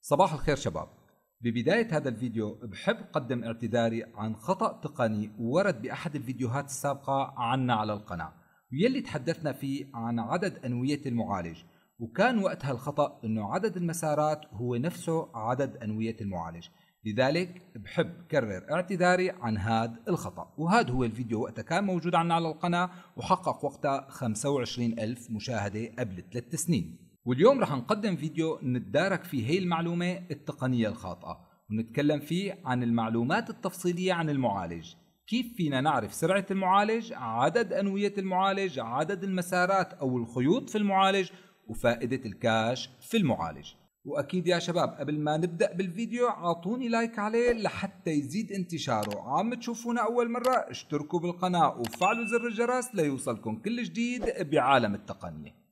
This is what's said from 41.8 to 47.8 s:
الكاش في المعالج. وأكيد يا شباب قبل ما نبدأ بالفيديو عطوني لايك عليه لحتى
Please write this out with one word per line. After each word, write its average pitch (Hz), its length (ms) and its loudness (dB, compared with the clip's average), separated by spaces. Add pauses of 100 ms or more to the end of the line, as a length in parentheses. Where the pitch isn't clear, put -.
الكاش 113 640 2 (120)
في - 160 0
المعالج. 82 560 0 (320)
وأكيد 151 420 -2
يا 170 120 4
شباب 165 300 0
قبل 147 300 -4
ما 151 180 2
نبدأ 170 360 0
بالفيديو 208 540 0
عطوني 180 600 -2
لايك 233 320 0
عليه 233 340 2
لحتى 196 580 -4